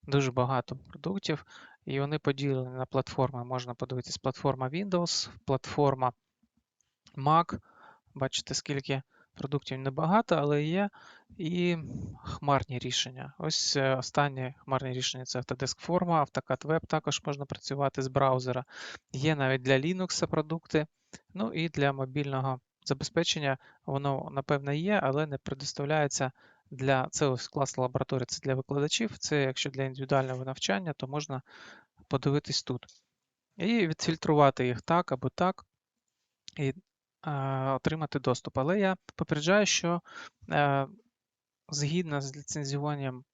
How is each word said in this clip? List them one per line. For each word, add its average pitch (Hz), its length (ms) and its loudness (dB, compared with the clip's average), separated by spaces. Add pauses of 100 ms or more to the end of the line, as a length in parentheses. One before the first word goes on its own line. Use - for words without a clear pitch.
Дуже 139 260 2
багато 123 440 0
продуктів, 160 680 -6 (380)
і 139 160 -4
вони 147 180 -2
поділені 135 580 -2
на 127 100 -4
платформи. 131 580 0
Можна 123 300 -6
подивитись, 127 440 -6
платформа 131 500 0
Windows, 175 640 -2 (140)
платформа 135 680 2 (1040)
Mac. 156 440 4 (540)
Бачите, - 400 -2
скільки 139 480 -2 (320)
продуктів, 135 440 -4
небагато, 160 560 2
але 147 300 2
є. 185 260 0 (480)
І 175 380 0 (480)
хмарні 135 540 0
рішення. 127 600 -4
Ось, - 380 0
е, 135 200 4
останнє 131 600 0
хмарне 131 340 -2
рішення — 127 340 -4
це - 120 -4
Autodesk - 480 -4
Forma, 175 260 2
автокад 143 520 0
Web, 160 220 0
також - 400 0
можна 143 180 -4
працювати 139 580 -2
з 131 60 -2
браузера. 131 560 2 (480)
Є 151 240 2
навіть 131 260 2
для 135 160 6
Linux 180 480 0
продукти, 156 600 0 (480)
ну 214 180 -2
і 165 160 -2
для 143 240 2
мобільного 135 680 -2 (240)
забезпечення 143 760 0 (280)
воно, 139 460 -2
напевне, 139 440 0
є, 190 260 2
але 139 240 0
не 143 120 -6
предоставляється 143 920 -2 (380)
для, 131 400 2
це - 160 0
ось 127 220 0
клас - 300 -2
лабораторії, 127 480 0
це - 140 -8
для 135 140 -2
викладачів, 143 640 -2
це 147 240 0
якщо 131 280 -2
для 131 120 -4
індивідуального 131 640 0
навчання, 170 520 -2
то 131 120 -6
можна 143 340 -6 (680)
подивитись 139 540 0
тут. - 240 -6 (680)
І 208 300 2
відфільтрувати 147 800 4
їх 123 160 -2
так 170 300 2
або 131 160 -2
так, - 360 -2 (920)
і, 135 180 -2 (520)
е, 156 60 -4 (380)
отримати 156 480 -2
доступ. 127 400 0
Але 165 220 2
я 190 160 2 (200)
попереджаю, 175 500 2
що, 175 340 0 (500)
е, 139 360 2 (840)
згідно 147 520 -2
з 135 160 -8
ліцензуванням 143 960 -4